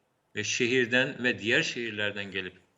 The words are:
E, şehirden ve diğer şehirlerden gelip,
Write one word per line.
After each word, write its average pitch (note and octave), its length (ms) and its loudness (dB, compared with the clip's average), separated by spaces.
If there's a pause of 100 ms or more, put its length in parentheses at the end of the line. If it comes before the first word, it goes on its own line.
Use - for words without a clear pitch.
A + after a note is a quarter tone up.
(340)
E, G#2+ 80 -2
şehirden B2 800 2
ve A#2 160 0
diğer A#2+ 240 2
şehirlerden G#2 680 -4
gelip, F#2 280 -8 (180)